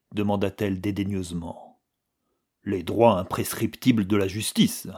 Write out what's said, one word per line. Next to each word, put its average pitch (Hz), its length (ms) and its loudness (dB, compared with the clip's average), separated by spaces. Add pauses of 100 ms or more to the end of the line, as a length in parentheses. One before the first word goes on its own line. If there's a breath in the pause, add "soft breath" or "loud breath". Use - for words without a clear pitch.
(140)
demanda-t-elle 101 680 0
dédaigneusement. 92 1000 -6 (840)
Les 98 200 -2
droits 101 360 4
imprescriptibles 110 880 0
de 98 80 0
la 98 120 4
justice. 110 600 0 (100)